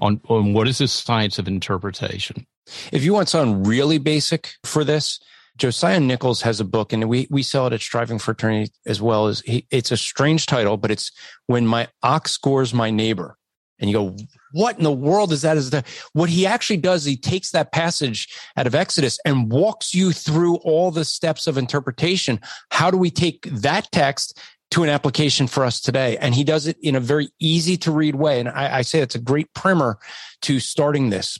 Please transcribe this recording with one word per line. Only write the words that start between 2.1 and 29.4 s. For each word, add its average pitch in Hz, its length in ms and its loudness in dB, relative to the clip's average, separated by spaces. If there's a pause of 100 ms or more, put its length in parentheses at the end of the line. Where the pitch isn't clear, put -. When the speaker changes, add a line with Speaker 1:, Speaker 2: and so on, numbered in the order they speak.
Speaker 2:
If 135 120 0
you 185 100 4
want 196 160 2
something 117 360 2
really 143 340 2
basic 151 640 -2
for 156 200 0
this, 151 360 0 (380)
Josiah 170 420 2
Nichols 127 420 2
has 110 200 0
a 104 40 0
book, 104 280 -2
and 110 160 0
we, 123 200 0
we 139 140 0
sell 127 240 0
it 120 60 0
at 110 80 -4
Striving 117 360 -4
for 107 140 -4
Eternity 107 400 0 (140)
as 104 160 -4
well. 107 260 2
As 98 140 -2
he, 120 280 -4
it's 127 220 -2
a 117 60 0
strange 156 480 0
title, 107 320 0
but 104 120 -4
it's - 220 -4 (360)
When 120 200 2
My 117 220 0 (120)
Ox 143 360 0
Gores 131 360 0
My 117 160 2
Neighbor. 107 480 -2 (400)
And 101 120 -2
you 104 80 0
go, 98 180 -2 (380)
"What 208 240 0
in 165 80 0
the 151 60 4
world 160 420 2
is 139 80 -2
that?" 156 160 4
Is 131 120 -2
the, 139 140 0 (300)
what 170 160 2
he 180 180 2
actually 220 300 0
does, 170 260 2
he 139 140 -2
takes 185 340 -4
that 156 220 0
passage 156 560 -2 (260)
out 131 100 -2
of 120 80 0
Exodus 151 520 0
and 127 260 2
walks 165 420 0
you 180 200 2
through 170 420 2
all 170 340 2
the 160 160 -2
steps - 420 -2
of 139 100 0
interpretation. 135 840 -2 (320)
How 170 180 2
do 185 80 2
we 180 140 2
take - 400 -2
that 143 400 -2
text - 480 0 (320)
to 170 120 2
an 151 60 2
application 143 580 2
for 135 180 0
us 120 160 -2
today? 127 360 0
And 131 160 0
he 139 120 2
does 156 200 0
it 160 160 -4
in 143 140 0
a 131 60 2
very 139 260 0 (120)
easy 165 360 2
to - 160 -2
read 151 240 2
way. 143 240 2
And - 80 -2
I, 131 300 -2
I 127 60 2
say 160 180 0
it's 127 140 -4
a 120 40 -4
great 139 340 -2